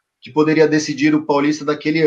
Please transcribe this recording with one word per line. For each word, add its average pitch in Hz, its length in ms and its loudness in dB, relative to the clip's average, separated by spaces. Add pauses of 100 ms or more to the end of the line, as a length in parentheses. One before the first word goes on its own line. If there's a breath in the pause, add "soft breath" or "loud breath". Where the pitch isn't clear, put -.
(220)
que - 100 -20
poderia 156 340 2
decidir 151 480 0
o 151 120 -2
Paulista 147 400 -2
daquele 156 420 -4